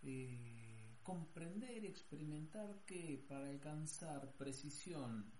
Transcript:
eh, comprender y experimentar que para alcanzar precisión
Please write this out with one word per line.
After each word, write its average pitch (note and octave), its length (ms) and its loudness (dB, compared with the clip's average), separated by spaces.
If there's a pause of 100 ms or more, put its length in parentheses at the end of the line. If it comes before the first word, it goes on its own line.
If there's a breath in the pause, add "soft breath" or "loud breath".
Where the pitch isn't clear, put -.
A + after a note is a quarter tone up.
eh, A#2+ 1000 -2
comprender F#3 800 0
y G3+ 40 2
experimentar D#3 960 0
que D#3+ 420 0
para C#3 220 0
alcanzar D3+ 880 0
precisión C3+ 1040 0